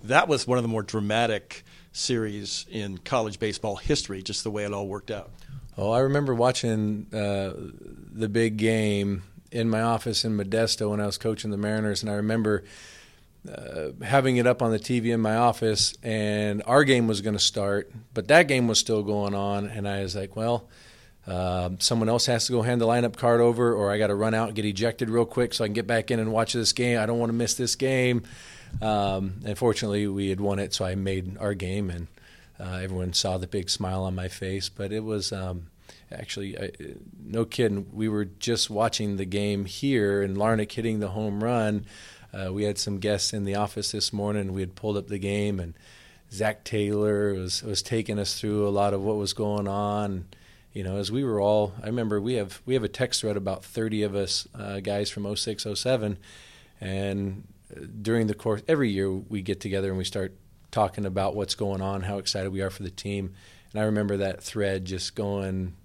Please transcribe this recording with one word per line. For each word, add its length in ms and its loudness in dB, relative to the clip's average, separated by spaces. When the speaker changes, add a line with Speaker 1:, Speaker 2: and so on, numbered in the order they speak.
Speaker 1:
that 240 6
was 180 2
one 120 4
of 40 2
the 60 0
more 140 0
dramatic 800 0
series 800 -2
in 280 -6
college 400 -2
baseball 380 -2
history, 460 -2
just 220 -6
the 60 -2
way 140 -4
it 80 -4
all 140 -4
worked 240 -8
out. 200 -8
Speaker 2:
Oh, 140 0
I 100 4
remember 340 2
watching, 760 2
uh, 400 -2
the 160 -2
big 280 4
game 680 2
in 180 0
my 140 2
office 420 0
in 120 0
Modesto 540 2
when 100 0
I 60 0
was 120 -2
coaching 320 -2
the 60 -2
Mariners, 460 0
and 80 -4
I 40 -2
remember, 500 2
uh, 380 -6
having 340 4
it 100 6
up 160 4
on 80 2
the 80 2
T 220 0
V 120 0
in 80 2
my 160 2
office, 680 4
and 640 0
our 180 8
game 220 6
was 140 2
gonna 180 0
start, 520 0
but 140 -4
that 200 8
game 200 4
was 100 4
still 240 2
going 320 0
on, 320 0
and 220 -4
I 140 -2
was 140 -4
like, 200 -6
"Well, 320 0
um, 540 -2
someone 280 2
else 180 4
has 200 2
to 60 -2
go 100 2
hand 180 2
the 60 4
lineup 300 2
card 240 6
over, 340 6
or 160 2
I 80 2
gotta 160 4
run 200 2
out 140 2
and 80 -6
get 80 -2
ejected 460 0
real 140 4
quick 300 0
so 100 0
I 40 0
can 60 -2
get 120 0
back 240 2
in 80 2
and 140 0
watch 200 2
this 200 2
game. 260 2
I 80 2
don't 120 0
wanna 140 0
miss 220 0
this 200 0
game." 480 4
Um, 640 0
and 100 -4
fortunately, 520 2
we 200 0
had 120 0
won 180 2
it, 160 -2
so 100 -2
I 100 0
made 440 -2
our 160 -2
game, 340 -2
and, 180 -6
uh, 220 -6
everyone 320 -4
saw 240 0
the 80 -4
big 240 -4
smile 320 -2
on 120 -2
my 140 -4
face. 400 -6
But 240 -6
it 100 -4
was, 300 -4
um, 360 -6
actually, 460 -8
I, 140 -6
no 220 0
kidding, 460 0
we 180 0
were 160 0
just 420 -2
watching 480 0
the 80 -2
game 400 0
here 580 2
and 140 0
Larnach 340 2
hitting 300 -2
the 80 -2
home 340 -4
run. 440 2
Uh, 220 -6
we 120 -2
had 120 0
some 220 -4
guests 340 0
in 140 -2
the 80 0
office 360 -2
this 220 -2
morning. 400 -2
We 80 -4
had 140 -6
pulled 240 -2
up 100 -6
the 100 -4
game, 400 0
and 140 -6
Zach 320 -2
Taylor 680 2
was, 300 -4
was 180 -2
taking 380 -2
us 200 -4
through 300 0
a 0 -
lot 240 4
of 80 0
what 160 0
was 160 -2
going 340 -2
on. 600 -2
You 100 -6
know, 140 -2
as 120 -4
we 140 0
were 160 0
all, 320 4
I 40 -8
remember 340 0
we 140 -2
have, 320 -4
we 80 0
have 100 2
a 40 0
text 340 -2
thread, 160 0
about 260 -4
thirty 380 -2
of 120 0
us, 400 -2
uh, 260 -6
guys 280 -2
from 160 -6
oh 120 -4
six, 280 -6
oh 80 -4
seven, 460 0
and 640 -4
during 280 2
the 60 0
course, 320 -2
every 240 4
year 220 2
we 300 -4
get 180 -4
together 280 0
and 100 -2
we 60 -2
start 280 -4
talking 340 0
about 300 0
what's 200 -2
going 280 -2
on, 180 -2
how 160 -4
excited 340 -4
we 120 -4
are 80 -2
for 120 -12
the 80 -6
team. 440 -6
And 80 -2
I 40 2
remember 320 2
that 260 -2
thread 440 -2
just 280 -6
going 600 -2